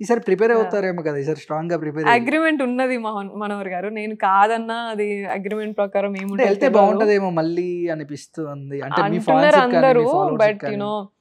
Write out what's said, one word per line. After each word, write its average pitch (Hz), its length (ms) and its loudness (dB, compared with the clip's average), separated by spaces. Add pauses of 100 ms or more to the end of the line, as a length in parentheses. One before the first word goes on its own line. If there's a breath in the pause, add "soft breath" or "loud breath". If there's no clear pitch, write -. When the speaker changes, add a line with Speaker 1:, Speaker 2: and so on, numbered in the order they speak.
Speaker 1:
ఈసారి 226 180 0
ప్రిపేర్ 214 320 2
Speaker 2:
ఆ. 233 40 4
Speaker 1:
అవుతారేమో 190 460 0
కదా, 151 160 -2
ఈసారి 147 220 -4
స్ట్రాంగ్ 160 320 -6
గా 170 60 0
ప్రిపేర్ 156 300 -4
అయ్యి. 240 140 4
Speaker 2:
అగ్రిమెంట్ 311 400 0
ఉన్నది 254 360 -2
మోహన్, 214 380 -8
మనోహర్ 202 320 -6
గారు. 185 220 -6
నేను 214 260 -8
కాదన్నా 220 600 2
అది 208 500 -4
అగ్రిమెంట్ 208 520 -6
ప్రకారం 202 300 0
Speaker 1:
అంటే 202 120 -6
Speaker 2:
ఏముంటుందో 196 240 -2
Speaker 1:
వెళ్తే 196 160 2
Speaker 2:
తెలియదు. 214 260 6
Speaker 1:
బాగుంటదేమో 208 440 2
మళ్ళీ 175 600 -2
అనిపిస్తుంది. 143 920 -10
అంటే 139 200 -2
మీ 202 160 0
Speaker 2:
అంటున్నారు 294 380 4
Speaker 1:
fans 262 100 6
కి 247 60 0
కానీ, 262 160 4
Speaker 2:
అందరూ, 240 140 6
Speaker 1:
మీ 233 60 2
followers 330 300 0
కి 220 60 2
Speaker 2:
but, 214 100 4
you 202 80 -14
Speaker 1:
కానీ. 208 140 -6
Speaker 2:
know, 202 300 -6 (160)